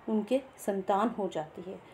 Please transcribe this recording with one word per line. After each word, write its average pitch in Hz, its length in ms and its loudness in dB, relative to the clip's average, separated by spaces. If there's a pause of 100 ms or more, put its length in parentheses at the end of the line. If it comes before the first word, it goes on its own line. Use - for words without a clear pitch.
उनके 220 320 2 (180)
संतान 196 500 2
हो 202 200 -2
जाती 156 340 -6
है, 185 160 -10 (160)